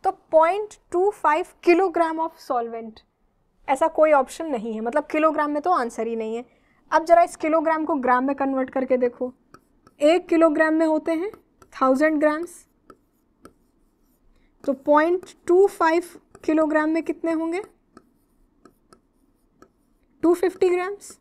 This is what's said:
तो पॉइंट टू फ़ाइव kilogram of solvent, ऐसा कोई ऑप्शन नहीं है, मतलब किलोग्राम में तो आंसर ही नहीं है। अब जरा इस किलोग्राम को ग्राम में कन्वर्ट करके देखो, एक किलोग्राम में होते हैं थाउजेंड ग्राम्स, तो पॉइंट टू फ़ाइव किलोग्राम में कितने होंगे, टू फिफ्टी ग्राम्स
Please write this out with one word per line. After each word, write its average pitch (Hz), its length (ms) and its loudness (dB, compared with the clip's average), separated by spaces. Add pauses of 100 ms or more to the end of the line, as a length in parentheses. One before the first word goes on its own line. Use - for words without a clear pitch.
तो 381 60 0 (200)
पॉइंट 370 440 2 (180)
टू 370 200 2
फ़ाइव 311 340 0 (200)
kilogram 339 540 2
of 320 220 -6
solvent, 226 580 -8 (680)
ऐसा 294 200 0
कोई 311 240 2
ऑप्शन 277 340 0
नहीं 233 280 -8
है, 220 60 -8
मतलब 269 260 -4
किलोग्राम 302 440 0
में 294 120 -4
तो 359 100 -2
आंसर 240 340 -4
ही 233 100 -6
नहीं 220 200 -8
है। 247 80 -12 (460)
अब 320 140 0
जरा 339 180 6
इस 349 140 -2
किलोग्राम 320 480 -2
को 320 120 -2
ग्राम 247 300 0
में 277 100 -2
कन्वर्ट 269 340 -4
करके 254 260 -2
देखो, 247 360 -4 (680)
एक 330 280 2
किलोग्राम 320 460 2
में 320 120 2
होते 311 260 -2
हैं 359 180 -4 (420)
थाउजेंड 277 480 0
ग्राम्स, 311 460 -4 (2000)
तो 277 80 -2
पॉइंट 302 600 0 (120)
टू 370 220 6
फ़ाइव 339 400 0 (360)
किलोग्राम 311 460 0
में 320 120 -2
कितने 330 300 -6
होंगे, 330 300 -6 (2500)
टू 339 120 4
फिफ्टी 359 340 0
ग्राम्स 359 520 -6